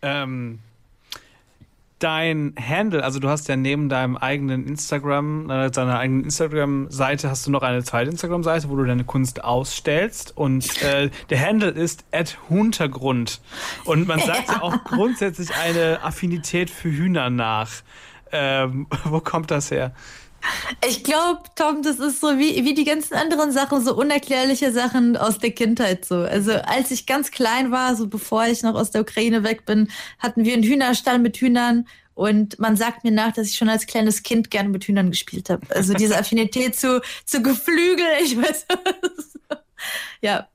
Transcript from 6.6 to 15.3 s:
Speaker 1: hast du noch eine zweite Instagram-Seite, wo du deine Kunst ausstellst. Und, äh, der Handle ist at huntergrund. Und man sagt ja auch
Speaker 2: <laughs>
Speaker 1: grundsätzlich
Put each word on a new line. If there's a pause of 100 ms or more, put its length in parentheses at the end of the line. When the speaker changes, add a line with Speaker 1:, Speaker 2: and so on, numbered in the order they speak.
Speaker 1:
hast
du
noch
eine
zweite
Instagram-Seite,
wo
du
deine
Kunst
ausstellst.
Und,
äh, (200)
der
Handle
ist
at (120)
huntergrund. (460)
Und
man
sagt
ja
auch
Speaker 2:
<laughs>
Speaker 1:
grundsätzlich